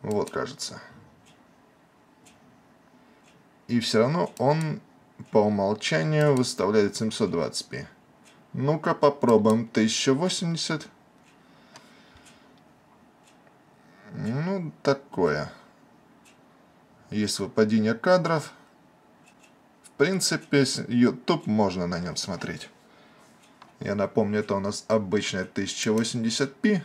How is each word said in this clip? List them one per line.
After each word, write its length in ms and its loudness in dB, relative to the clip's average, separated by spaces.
Вот, 260 -2
кажется. 540 -10
И 120 2
все 200 2
равно 360 2
он 460 0
по 80 4
умолчанию 960 2
выставляет 600 2
семьсот 360 -2
двадцать 380 -4
пи. 180 -12
Ну-ка 400 -2
попробуем 760 4
тысяча 460 2
восемьдесят. 760 -2
Ну, 600 -4
такое. 680 0
Есть 300 -4
выпадение 560 2
кадров. 580 2
В 160 -20
принципе, 680 2
с-, 220 -6
YouTube 580 2
можно 400 0
на 120 -4
нем 180 -8
смотреть. 520 -8
Я 140 -4
напомню, 460 0
это 140 -4
у 60 0
нас 280 -8
обычная 580 -2
тысяча 440 -6
восемьдесят 680 -2
пи. 280 2